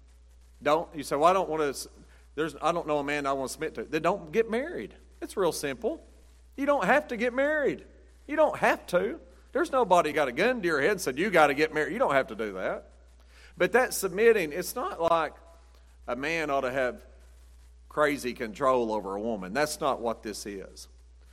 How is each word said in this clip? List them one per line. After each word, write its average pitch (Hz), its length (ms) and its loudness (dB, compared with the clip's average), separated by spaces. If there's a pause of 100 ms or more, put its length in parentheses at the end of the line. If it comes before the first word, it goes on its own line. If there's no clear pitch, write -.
(600)
Don't, 156 340 2
you 147 60 -8
say, 143 140 -4
"Well, 147 100 4
I 180 80 8
don't 180 160 0
wanna 156 200 0
s-, - 180 -8 (480)
there's, 147 260 -2
I 151 100 2
don't 170 140 -4
know 151 140 0
a 139 40 -2
man 143 220 -2
I 139 80 0
wanna 135 160 -4
submit - 260 -8
to." 113 80 -8
Then 151 200 -4
don't 170 280 -2
get 226 200 0
married. 240 420 -6 (280)
It's - 140 -12
real 175 160 2
simple. 151 520 -6 (520)
You 269 120 -4
don't 269 180 2
have 285 220 4
to 240 100 -6
get 233 160 -2
married. 277 500 0 (440)
You 285 80 -6
don't 302 220 2
have 226 300 2
to. 196 320 -2 (340)
There's - 180 -2
nobody 180 400 4
got 143 160 2
a 123 40 -2
gun 214 300 0
to 175 60 -2
your 147 140 2
head 170 100 4
and 190 100 -2
said, 127 160 -4
"You 190 140 0
gotta 147 240 6
get 156 180 2
married." 147 200 -2
You 233 60 -2
don't 165 140 2
have 131 140 4
to 110 80 -12
do 104 180 -4
that. 120 360 -6 (680)
But 180 140 2
that 233 240 2
submitting, 190 580 2
it's 175 220 -6
not 262 260 -6
like 165 320 2 (720)
a 120 80 -4
man 151 360 -4
ought 139 100 0
to 123 100 -2
have 127 300 -2 (880)
crazy 139 440 0
control 120 600 0
over 95 220 -4
a 104 60 -6
woman. 101 300 -6
That's 147 300 -2
not 139 180 0
what 113 220 -6
this 104 240 -10
is. 98 420 -14 (460)